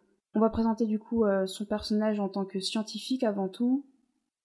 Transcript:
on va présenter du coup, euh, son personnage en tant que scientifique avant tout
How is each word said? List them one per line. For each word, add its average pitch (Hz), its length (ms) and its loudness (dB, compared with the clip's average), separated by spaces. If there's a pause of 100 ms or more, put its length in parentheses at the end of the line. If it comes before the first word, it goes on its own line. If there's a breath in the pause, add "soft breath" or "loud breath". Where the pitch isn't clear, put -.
(340 soft breath)
on 214 60 2
va 220 100 6
présenter 226 360 0
du 214 120 0
coup, 226 260 0
euh, 196 220 2
son 196 200 -8
personnage 214 520 0
en 196 120 0
tant 196 160 -2
que 190 120 -6
scientifique 220 640 -4
avant 202 260 2
tout 247 360 0 (600)